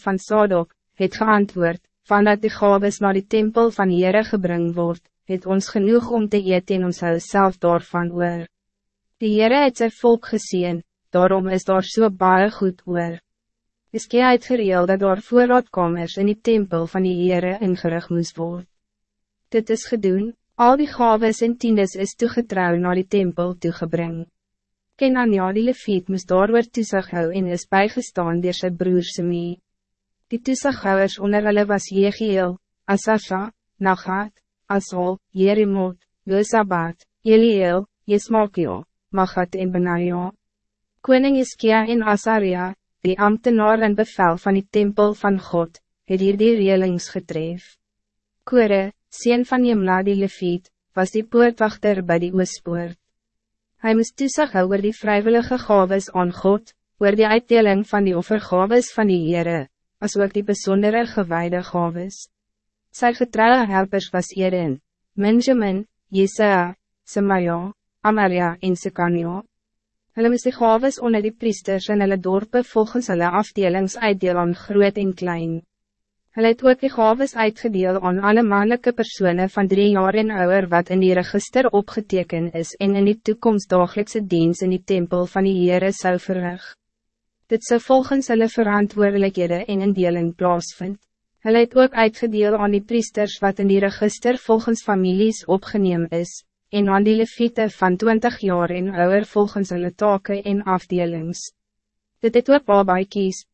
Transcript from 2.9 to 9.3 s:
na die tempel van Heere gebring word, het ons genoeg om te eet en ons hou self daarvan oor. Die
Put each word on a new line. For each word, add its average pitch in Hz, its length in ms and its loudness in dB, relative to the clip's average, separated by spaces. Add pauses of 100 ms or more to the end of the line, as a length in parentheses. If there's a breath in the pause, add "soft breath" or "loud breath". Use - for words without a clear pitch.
na 196 140 2
die 190 140 -2
tempel 220 440 2
van 196 180 0
Heere 185 340 2
gebring 175 520 -2
word, 170 260 -4 (240)
het 185 200 -6
ons 190 240 -2
genoeg 226 420 2
om 220 160 -2
te 208 100 0
eet 185 340 0
en 185 140 0
ons 180 140 -4
hou 170 200 -2
self 190 400 0
daarvan 170 520 -2
oor. 175 360 -4 (720)
Die 214 180 -2